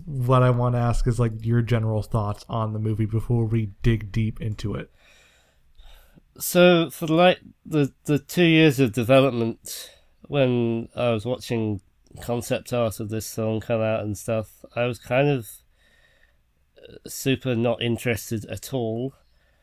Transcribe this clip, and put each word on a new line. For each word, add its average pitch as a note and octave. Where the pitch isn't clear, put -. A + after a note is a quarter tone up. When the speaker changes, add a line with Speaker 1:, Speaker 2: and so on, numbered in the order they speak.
Speaker 1:
what B2+
I B2+
wanna A#2+
ask A#2+
is, A#2
like, A2
your A#2
general A2
thoughts G#2
on A2
the G#2+
movie A2
before A2+
we A2
dig A2
deep A2
into G#2
it. -
Speaker 2:
So, F3
for, -
like, E3+
the, D3
the C#3+
two -
years D#3+
of B2
development, A#2+
when B2
I B2
was A2
watching A2+
concept A#2+
art A#2
of G#2+
this G#2+
film A2
come A2+
out A2
and G#2
stuff, -
I A#2+
was B2
kind C3+
of, B2+
uh, -
super C3
not A#2
interested A2+
at -
all, A#2+